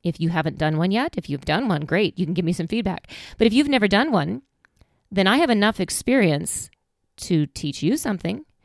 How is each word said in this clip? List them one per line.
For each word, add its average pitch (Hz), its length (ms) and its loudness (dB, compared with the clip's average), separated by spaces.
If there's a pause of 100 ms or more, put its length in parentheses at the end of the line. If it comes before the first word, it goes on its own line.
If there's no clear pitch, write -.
If 170 180 -4
you 165 80 0
haven't 160 280 -2
done 156 200 0
one 180 140 0
yet, 254 260 -2
if - 120 -8
you've 139 140 -6
done 208 240 -2
one, 156 140 0
great, 175 360 -2
you 180 80 -2
can 165 80 -4
give 170 120 -2
me 170 80 0
some 170 140 -4
feedback. 202 440 -6 (260)
But 220 100 6
if 220 60 4
you've 285 140 4
never 247 200 2
done 226 240 2
one, 196 320 -2 (680)
then 190 160 2
I 220 100 4
have 320 120 4
enough 214 300 2
experience 180 920 0 (480)
to 151 300 0
teach - 360 -8
you 220 140 2
something. - 480 -6 (200)